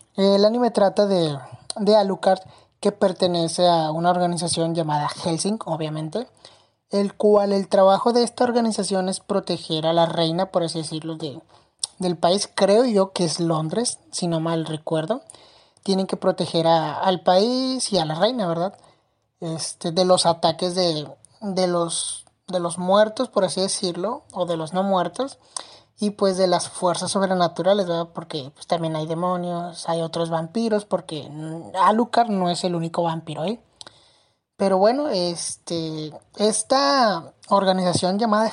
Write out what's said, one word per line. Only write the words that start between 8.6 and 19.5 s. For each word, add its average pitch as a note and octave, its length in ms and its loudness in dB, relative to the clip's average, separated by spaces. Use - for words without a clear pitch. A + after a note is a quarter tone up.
es F#3 120 -6
proteger E3 640 -4
a E3 60 2
la E3+ 140 4
reina, E3 440 -2
por F3 140 0
así E3 140 -6
decirlo, D#3+ 380 -8
de, D3+ 240 -10
del F3 160 -2
país. F3+ 360 0
Creo G3+ 320 4
yo G3 280 2
que F3 140 0
es D3+ 120 -4
Londres, E3 640 -2
si - 160 -4
no E3 140 0
mal E3 260 -2
recuerdo. D#3 560 -4
Tienen F#3+ 240 0
que G3 80 -4
proteger F3 500 0
a, D#3+ 280 2
al F#3 260 0
país B3 720 0
y F#3+ 60 2
a E3 60 0
la D#3 120 -4
reina, G#3 320 0
¿verdad? E3+ 280 -4
Este, D#3+ 520 -6